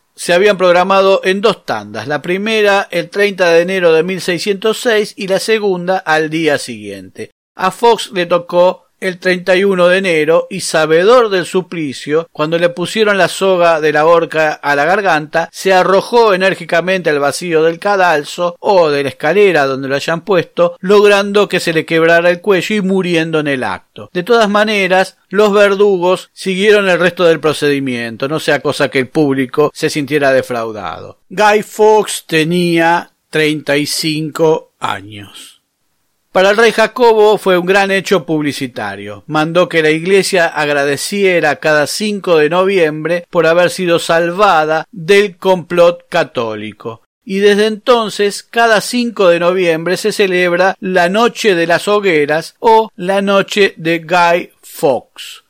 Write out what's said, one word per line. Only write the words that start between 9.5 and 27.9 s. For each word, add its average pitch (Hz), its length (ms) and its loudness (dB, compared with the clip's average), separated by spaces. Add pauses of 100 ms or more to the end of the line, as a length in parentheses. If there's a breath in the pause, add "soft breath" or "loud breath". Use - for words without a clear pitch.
y 190 80 0
uno 180 240 2
de 180 100 2
enero 170 500 0
y, 185 120 -10
sabedor 180 680 2
del 185 160 -2
suplicio, 165 840 -6
cuando 156 260 -4
le 170 120 2
pusieron 196 500 -2
la 175 80 4
soga 170 540 2
de 151 120 0
la 151 140 2
horca 160 460 2
a 143 240 -2
la 143 80 0
garganta, 165 680 -2
se - 220 -2
arrojó 190 640 2
enérgicamente 180 760 -2
al 147 80 0
vacío 156 460 0
del 165 160 0
cadalso 175 800 -2
o 180 300 2
de 143 120 -2
la 139 60 -4
escalera 160 580 2
donde 135 220 -6
lo 135 80 -2
hayan 165 240 -4
puesto, 175 580 -2
logrando 202 720 2
que 185 100 -2
se 175 140 -4
le 156 120 -2
quebrara 170 460 2
el 175 100 -2
cuello 196 360 0
y 208 40 -2
muriendo 175 600 -2
en 151 80 -4
el 131 160 -2
acto. 101 480 -10
De 180 100 -6
todas 226 260 2
maneras, 202 680 0 (140)
los 202 220 2
verdugos 196 800 2
siguieron 196 560 0
el 175 120 2
resto 180 240 0
del 165 160 2
procedimiento, 135 880 -4